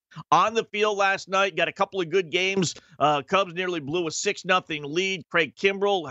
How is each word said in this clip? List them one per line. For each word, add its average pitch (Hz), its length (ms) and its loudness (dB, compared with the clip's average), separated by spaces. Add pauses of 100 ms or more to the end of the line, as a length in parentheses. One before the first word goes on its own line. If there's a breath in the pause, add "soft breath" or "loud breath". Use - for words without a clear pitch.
(320 loud breath)
On 190 220 4
the 220 100 0
field 208 340 0
last 196 300 0
night, 190 300 0
got 170 100 0
a 151 60 -6
couple 196 260 -2
of 170 100 -2
good 170 220 0
games. 185 420 0 (260 loud breath)
Uh, 147 220 4
Cubs 190 320 0
nearly 175 280 -4
blew 160 260 -2
a 151 40 -4
six - 340 -4
nothing 175 380 0
lead. 175 460 -4
Craig 160 280 0
Kimbrel, 196 540 0